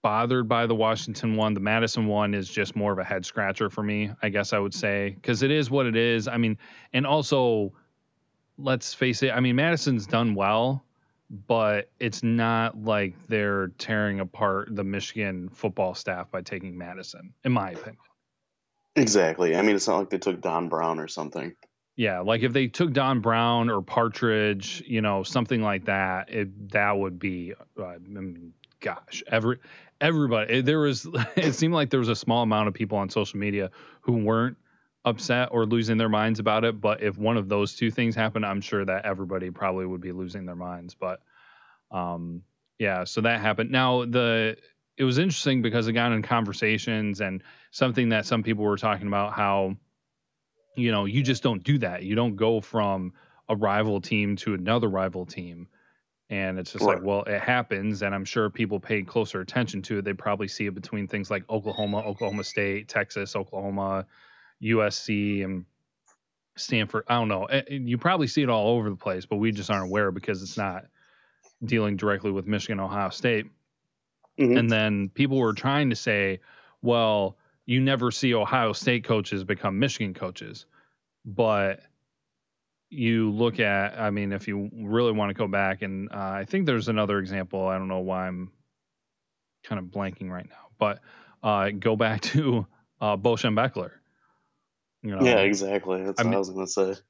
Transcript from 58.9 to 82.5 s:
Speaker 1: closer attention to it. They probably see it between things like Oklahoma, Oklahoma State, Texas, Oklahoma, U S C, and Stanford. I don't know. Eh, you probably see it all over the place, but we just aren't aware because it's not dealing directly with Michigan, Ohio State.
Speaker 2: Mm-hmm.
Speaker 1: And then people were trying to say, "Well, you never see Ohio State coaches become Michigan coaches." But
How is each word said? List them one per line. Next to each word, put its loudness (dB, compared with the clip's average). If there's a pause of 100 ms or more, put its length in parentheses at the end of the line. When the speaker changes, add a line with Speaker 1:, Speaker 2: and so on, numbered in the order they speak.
Speaker 1:
closer -2
attention -4
to -4
it. -4
They -2
probably -4
see -6
it -4
between -8
things -6
like -4
Oklahoma, -2
Oklahoma -4
State, -2
Texas, -4
Oklahoma, -4 (540)
U 2
S 0
C, -2
and -6 (920)
Stanford. -2
I 2
don't 0
know. 0
Eh, 0
you -2
probably 2
see 2
it 2
all 4
over 0
the -6
place, -6
but -2
we 2
just -6
aren't 0
aware 2
because -4
it's -10
not -4 (800)
dealing 2
directly 0
with -4
Michigan, -2
Ohio -2
State. 0 (920)
Speaker 2:
Mm-hmm. 6
Speaker 1:
And 4
then 2
people 2
were 2
trying 2
to 0
say, 0 (420)
"Well, 2 (300)
you 4
never 2
see 2
Ohio 2
State 0
coaches -2
become -2
Michigan -2
coaches." -10 (600)
But 2 (1080)